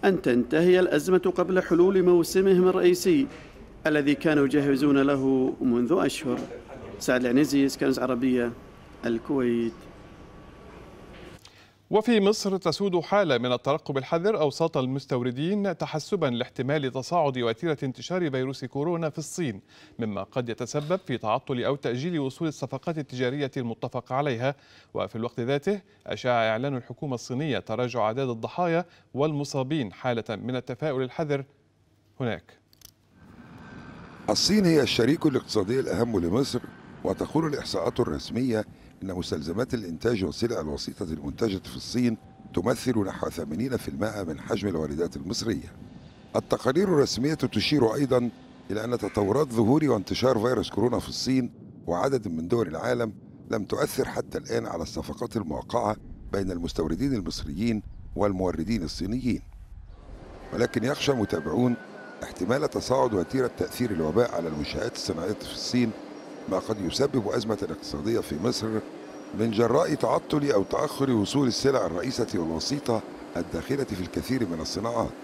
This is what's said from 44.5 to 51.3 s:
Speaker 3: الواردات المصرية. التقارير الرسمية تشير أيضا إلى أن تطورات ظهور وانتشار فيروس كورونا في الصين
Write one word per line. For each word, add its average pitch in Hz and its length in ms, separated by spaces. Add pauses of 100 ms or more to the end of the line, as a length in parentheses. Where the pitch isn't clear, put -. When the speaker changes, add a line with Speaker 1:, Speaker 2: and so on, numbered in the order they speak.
Speaker 3:
الواردات 78 480
المصرية. 78 560 (640)
التقارير 143 520
الرسمية 143 460
تشير 113 600
أيضا 123 360 (400)
إلى 107 140
أن 120 140
تطورات 107 540
ظهور 120 320
وانتشار 117 540
فيروس 110 320
كورونا 113 280
في - 100
الصين 127 420 (360)